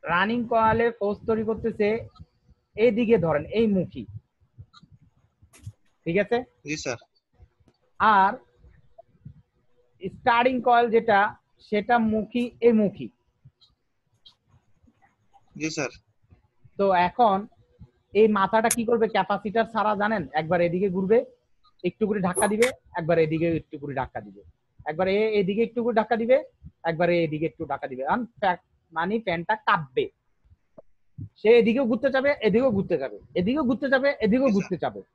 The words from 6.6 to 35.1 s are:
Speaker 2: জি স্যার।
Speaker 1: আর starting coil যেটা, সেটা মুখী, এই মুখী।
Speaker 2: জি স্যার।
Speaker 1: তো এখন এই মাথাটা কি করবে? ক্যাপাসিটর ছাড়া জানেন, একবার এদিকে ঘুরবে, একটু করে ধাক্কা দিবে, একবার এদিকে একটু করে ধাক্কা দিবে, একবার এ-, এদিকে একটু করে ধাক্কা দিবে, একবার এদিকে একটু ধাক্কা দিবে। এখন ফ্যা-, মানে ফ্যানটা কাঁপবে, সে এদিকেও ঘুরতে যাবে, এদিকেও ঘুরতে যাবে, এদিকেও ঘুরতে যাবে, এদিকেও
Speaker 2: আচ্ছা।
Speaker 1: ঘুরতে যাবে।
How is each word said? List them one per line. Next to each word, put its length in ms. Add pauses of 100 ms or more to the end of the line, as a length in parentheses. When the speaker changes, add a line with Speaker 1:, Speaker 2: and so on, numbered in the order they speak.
Speaker 2:
জি 120
স্যার। 200 (1000)
Speaker 1:
আর 340 (1700)
starting 540
coil 280
যেটা, 460 (240)
সেটা 380
মুখী, 540 (100)
এই 120
মুখী। 360 (2500)
Speaker 2:
জি 120
স্যার। 200 (880)
Speaker 1:
তো 160
এখন 540 (680)
এই 140
মাথাটা 420
কি 160
করবে? 220
ক্যাপাসিটর 560
ছাড়া 320
জানেন, 380
একবার 280
এদিকে 280
ঘুরবে, 360 (580)
একটু 240
করে 140
ধাক্কা 260
দিবে, 240 (240)
একবার 240
এদিকে 280
একটু 300
করে 180
ধাক্কা 260
দিবে, 200 (440)
একবার 220
এ-, 240
এদিকে 320
একটু 200
করে 120
ধাক্কা 200
দিবে, 280 (400)
একবার 260
এদিকে 360
একটু 200
ধাক্কা 220
দিবে। 160
এখন 220
ফ্যা-, 320 (340)
মানে 280
ফ্যানটা 360
কাঁপবে, 540 (1120)
সে 280
এদিকেও 360
ঘুরতে 260
যাবে, 300
এদিকেও 300
ঘুরতে 260
যাবে, 220 (160)
এদিকেও 280
ঘুরতে 260
যাবে, 300
এদিকেও 260
Speaker 2:
আচ্ছা। 80
Speaker 1:
ঘুরতে 240
যাবে। 240 (140)